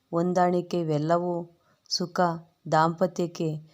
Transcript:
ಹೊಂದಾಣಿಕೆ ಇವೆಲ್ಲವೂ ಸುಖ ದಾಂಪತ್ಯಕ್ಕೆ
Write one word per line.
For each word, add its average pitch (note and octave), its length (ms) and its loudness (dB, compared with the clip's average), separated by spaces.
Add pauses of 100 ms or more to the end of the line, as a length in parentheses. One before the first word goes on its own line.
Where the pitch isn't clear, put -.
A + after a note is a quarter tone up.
(120)
ಹೊಂದಾಣಿಕೆ F3+ 680 0
ಇವೆಲ್ಲವೂ E3+ 720 0 (400)
ಸುಖ F3 300 -6 (520)
ದಾಂಪತ್ಯಕ್ಕೆ E3+ 760 0 (260)